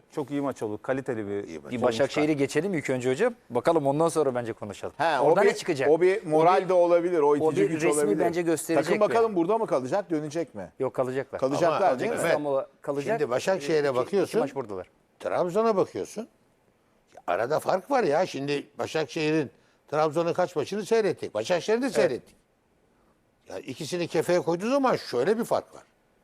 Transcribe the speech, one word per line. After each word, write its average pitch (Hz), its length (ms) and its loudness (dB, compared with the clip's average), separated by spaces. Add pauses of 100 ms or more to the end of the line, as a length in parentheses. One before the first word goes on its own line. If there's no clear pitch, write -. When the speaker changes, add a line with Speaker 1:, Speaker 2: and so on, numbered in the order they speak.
(120)
Speaker 1:
çok 143 200 -6
iyi 143 100 -2
maç 131 220 -4
oldu. 104 180 -6
Kaliteli 131 460 -4
bir 101 200 -6
Speaker 2:
İyi 82 120 -12
maç - 120 -14
Speaker 3:
Bir 120 80 -6
Speaker 1:
sonuç 123 140 2
Speaker 3:
Başakşehir'i 143 340 0
Speaker 1:
çıkardı. 156 120 0
Speaker 3:
geçelim 151 340 0
ilk 143 160 -4
önce 127 220 0
hocam. 226 220 0 (160)
Bakalım 139 380 2
ondan 156 220 2
sonra 135 260 0
bence 117 180 -4
konuşalım. 98 440 -10
Speaker 4:
Ha, 151 240 0
o 143 40 4
Speaker 3:
Orada 175 160 6
Speaker 4:
bir, - 60 6
Speaker 3:
ne 226 80 2
çıkacak? 135 340 0
Speaker 4:
o 160 120 4
bir 190 240 2
moral 160 320 4
Speaker 3:
O 190 60 2
bir, 175 60 -6
Speaker 4:
de 185 40 4
olabilir, 175 460 4
o 147 100 4
Speaker 3:
o 147 60 6
Speaker 4:
itici 156 260 0
Speaker 3:
bir 202 80 2
Speaker 4:
güç 160 140 -2
Speaker 3:
resmi 151 180 2
Speaker 4:
olabilir. 160 180 2
Speaker 3:
bence 175 220 0
gösterecek 160 440 0
Speaker 4:
Takım 170 120 0
Speaker 3:
mi? 208 120 2
Speaker 4:
bakalım 226 260 2
burada 175 220 0
mı 220 100 -2
kalacak, 156 420 -2
dönecek 151 460 -4
mi? 92 240 -12
Speaker 3:
Yok, 131 140 -2
kalacaklar. 127 460 -4
Speaker 4:
Kalacaklar 156 500 2
Speaker 2:
Ama 127 100 0
Speaker 4:
değil - 120 -2
mi? - 60 -2
Speaker 2:
Mehmet, 165 140 0
Speaker 3:
İstanbul'a 147 360 0 (140)
kalacak. 147 380 -2
Speaker 2:
şimdi 135 120 0
Başakşehir'e 151 480 0
Speaker 3:
İki, 139 100 2
iki 127 60 0
Speaker 2:
bakıyorsun. 170 460 0
Speaker 3:
maç 139 140 -4
buradalar. 104 320 -8 (320)
Speaker 2:
Trabzon'a 180 560 0
bakıyorsun. 160 520 -2 (1000)
Arada 117 320 0
fark 185 320 -2
var 254 120 2
ya. 165 220 2
Şimdi 143 420 -6 (120)
Başakşehir'in 151 720 -2 (360)
Trabzon'un 156 460 0
kaç 180 220 -2
maçını 180 300 -4
seyrettik. 196 480 0
Başakşehir'i 180 480 0
de 277 40 -2
Speaker 3:
Evet. 214 100 -4
Speaker 2:
seyrettik. - 400 0 (1120)
Ya 92 100 -10
ikisini 165 480 -6
kefeye 175 340 2
koyduğu 175 280 -2
zaman 262 260 2
şöyle 139 440 0
bir 226 40 -2
fark - 320 -2
var. - 80 -20 (400)